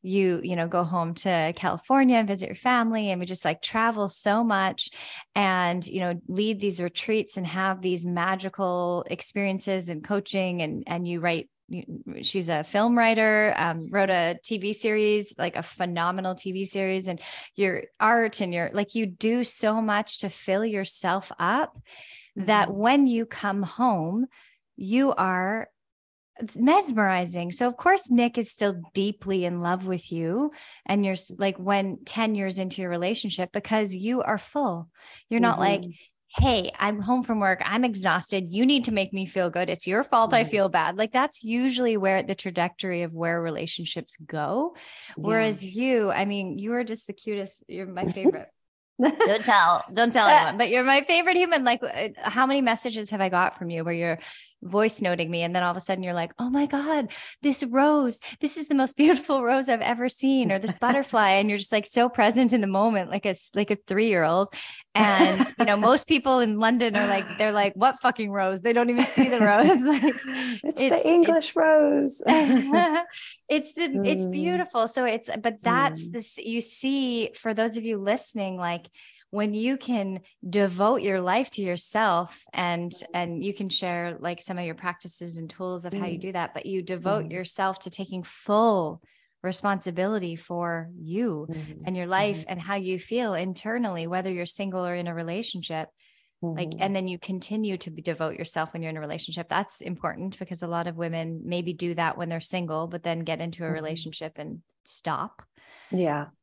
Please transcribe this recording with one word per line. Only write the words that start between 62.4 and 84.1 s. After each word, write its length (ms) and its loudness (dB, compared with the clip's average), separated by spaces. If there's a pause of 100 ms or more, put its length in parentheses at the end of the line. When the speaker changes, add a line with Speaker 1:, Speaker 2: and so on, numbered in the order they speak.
Speaker 1:
in 100 4
the 40 2
moment, 440 2
like 160 -2
a 40 2
s-, 240 -6
like 160 0
a 60 2 (100)
three-year-old. 680 4 (400)
And, 640 4
you 80 4
know, 100 4
Speaker 2:
<laughs> 140 6
Speaker 1:
most 160 4
people 340 4
in 180 2
London 380 2
are 120 2
like, 180 0 (100)
they're 160 2
like, 220 2
"What 240 2
fucking 320 0
rose?" 320 0
They 100 2
don't 160 4
even 180 4
see 220 4
the 120 2
rose. 400 8
<laughs> 40 0
Like, 300 4 (500)
Speaker 2:
It's 160 -4
Speaker 1:
it's, 220 4
Speaker 2:
the 40 2
English 420 6
Speaker 1:
it's, 80 -6
Speaker 2:
rose. 680 4
<laughs> 20 0
Speaker 1:
<laughs> 1200 2
it's 260 0
the, 300 -2
it's 200 0
Speaker 2:
Mm. 60 -4
Speaker 1:
beautiful. 580 0
So 160 -2
it's, 240 -2 (140)
but 200 -2
that's 460 2
Speaker 2:
Mm. 40 -12
Speaker 1:
this, 260 -10
you 240 -4
see, 720 -2
for 180 -6
those 240 -2
of 80 -8
you 140 -2
listening, 580 -4
like, 320 -6 (420)
when 220 -2
you 240 0
can 440 -4 (280)
devote 540 2
your 180 0
life 300 0
to 120 -8
yourself 880 0
and, 400 -2
Speaker 2:
Mm. 120 -6 (100)
Speaker 1:
and 300 -4
you 80 -4
can 160 -6
share, 520 -4